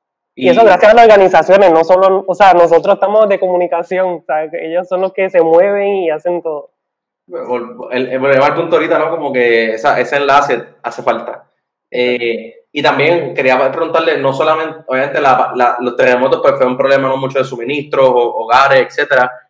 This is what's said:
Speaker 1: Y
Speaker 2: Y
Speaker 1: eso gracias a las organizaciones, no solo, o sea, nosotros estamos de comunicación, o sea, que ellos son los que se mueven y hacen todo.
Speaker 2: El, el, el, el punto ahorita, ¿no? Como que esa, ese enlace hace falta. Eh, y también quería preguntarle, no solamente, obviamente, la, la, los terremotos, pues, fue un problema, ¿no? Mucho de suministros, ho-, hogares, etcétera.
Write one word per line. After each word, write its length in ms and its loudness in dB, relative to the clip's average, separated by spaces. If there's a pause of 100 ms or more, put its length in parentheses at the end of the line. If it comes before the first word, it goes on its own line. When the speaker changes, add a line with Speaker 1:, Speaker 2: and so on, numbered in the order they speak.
(360)
Speaker 1:
Y 100 -2
Speaker 2:
Y 40 6
Speaker 1:
eso 140 6
gracias 280 6
a 20 6
las 100 6
organizaciones, 680 6
no 100 4
solo, 460 2
o 60 -2
sea, 200 6
nosotros 400 4
estamos 340 0
de 120 0
comunicación, 680 -2
o 180 -8
sea, 240 -6
que 160 -10
ellos 240 -6
son 120 -4
los 120 -4
que 160 -4
se 140 2
mueven 460 2
y 220 -2
hacen 300 -6
todo. 300 -10 (1200)
Speaker 2:
El, 220 -4
el, 120 -4
el, 0 -
el 300 2
punto 220 -2
ahorita, 220 0
¿no? 120 -4
Como 220 -6
que 420 0
esa, 240 -2
ese 200 -2
enlace 460 0 (180)
hace 200 -12
falta. 480 -6 (400)
Eh, 840 -6
y 100 -8
también 520 0
quería 360 0
preguntarle, 480 -4
no 140 -2
solamente, 560 -4
obviamente, 320 -4
la, 340 0
la, 240 0
los 160 -6
terremotos, 480 0
pues, 140 2
fue 100 0
un 100 -2
problema, 300 0
¿no? 100 -2
Mucho 220 -6
de 60 -2
suministros, 640 -4
ho-, 340 0
hogares, 460 2
etcétera. 420 -2 (200)